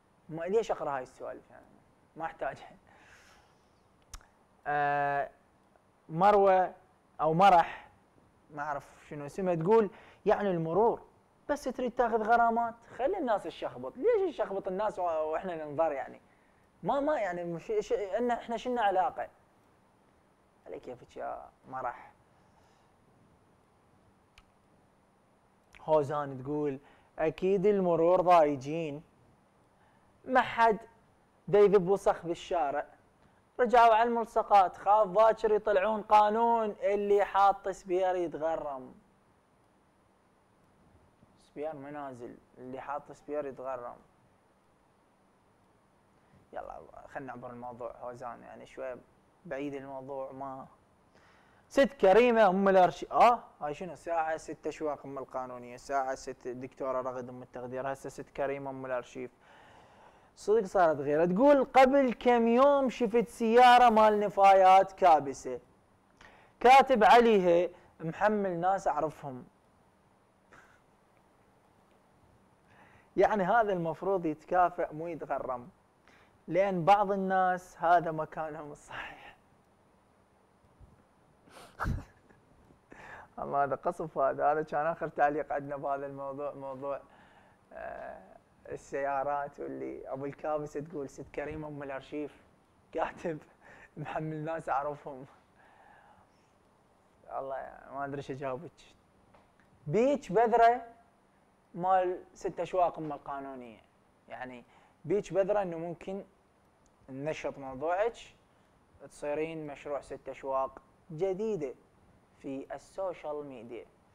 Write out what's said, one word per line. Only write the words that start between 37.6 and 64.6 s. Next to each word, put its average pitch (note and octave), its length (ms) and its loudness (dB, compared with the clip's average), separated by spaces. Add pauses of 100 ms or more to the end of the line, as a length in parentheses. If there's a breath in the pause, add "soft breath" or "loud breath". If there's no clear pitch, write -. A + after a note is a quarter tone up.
سبير F#3 460 -2
يتغرم. D3 800 -6 (2500)
سبير D3+ 340 -12
منازل، C3+ 600 -14 (200)
اللي B2+ 240 -14
حاط D3 300 -12
سبير D3 340 -10
يتغرم. B2+ 500 -12 (2500 soft breath)
يلا G1+ 280 -14 (260)
خلنا C#3+ 180 -12
نعبر B2 240 -14
الموضوع A#2+ 520 -12
هوزان، A#2+ 420 -12
يعني A#2 220 -20
شوي C3 300 -12 (500)
بعيد C#3+ 280 -8
الموضوع. C3+ 580 -12
ما C3+ 360 -14 (1000 soft breath)
ست C4+ 240 2
كريمة A3 540 6
أم G3 220 2
الأرشي-، F3+ 420 4
آه، A3 280 6 (220)
هاي D3+ 120 -8
شنو؟ F3 220 -12
ساعة D#3+ 420 -4
ستة D#3 300 -12
أشواق D3 380 -6
أم C#3 120 -14
القانونية، B2+ 600 -12
ساعة C3+ 380 -4
ستة B2+ 360 -12
دكتورة B2+ 500 -6
رغد B2+ 280 -8
أم B2+ 120 -16
التقدير، B2+ 520 -10
هسه C#3 160 -12
ست - 200 -16
كريمة C#3 400 -6
أم C3 160 -12
الأرشيف. B2+ 460 -8 (1040 loud breath)
صدق G#3+ 300 0
صارت E3+ 320 2
غيرة. D3 280 0
تقول: C4 380 4
"قبل C4 500 4
كم A#3+ 340 2
يوم C4+ 420 4
شفت A#3 400 -2
سيارة A#3+ 600 6
مال G#3+ 300 4
نفايات F#3+ 720 6